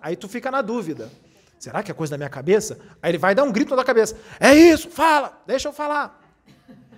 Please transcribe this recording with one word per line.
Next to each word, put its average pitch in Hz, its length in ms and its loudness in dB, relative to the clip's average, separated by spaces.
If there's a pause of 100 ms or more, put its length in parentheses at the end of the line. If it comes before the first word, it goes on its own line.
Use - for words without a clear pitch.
Aí 165 140 -8
tu 196 120 -18
fica 240 220 -10
na 269 100 -4
dúvida. 165 500 -8 (480)
"Será 147 240 -10
que 196 80 -12
é 147 40 -12
coisa 151 180 -8
da 143 60 -8
minha 143 100 -10
cabeça?" 156 500 -2 (220)
Aí 165 100 -2
ele 170 80 -4
vai 190 160 0
dar 269 100 2
um 269 80 -2
grito 226 180 -2
na 262 60 -2
tua 254 80 0
cabeça, 233 320 0 (220)
"É 247 160 6
isso, 320 360 8
fala, 294 560 0
deixa 269 220 -4
eu 285 40 -8
falar." 294 500 -8 (760)